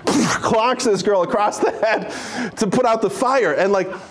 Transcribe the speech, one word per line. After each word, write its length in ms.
<laughs> 0
clocks 440
this 180
girl 200
across 360
the 140
head 840
to 120
put 180
out 160
the 80
fire. 440
And, 180
like, 180